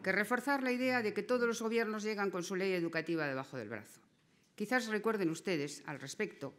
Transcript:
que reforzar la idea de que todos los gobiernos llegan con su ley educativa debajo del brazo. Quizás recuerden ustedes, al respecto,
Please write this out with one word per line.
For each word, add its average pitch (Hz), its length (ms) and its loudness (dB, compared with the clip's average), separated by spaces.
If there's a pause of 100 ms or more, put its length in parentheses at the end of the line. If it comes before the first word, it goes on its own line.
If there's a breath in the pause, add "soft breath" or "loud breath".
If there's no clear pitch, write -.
que 185 80 2
reforzar 247 540 2
la 247 80 2
idea 254 280 2
de 208 140 0
que 208 80 0
todos 240 240 2
los 233 160 0
gobiernos 220 400 0
llegan 202 300 0
con 185 100 -2
su 185 140 -2
ley 190 160 2
educativa 165 560 0
debajo 131 280 -4
del 110 120 -6
brazo. 107 320 -10 (560 soft breath)
Quizás 226 320 0
recuerden 214 420 2
ustedes, 156 560 -2
al 143 140 -8
respecto, 139 580 -6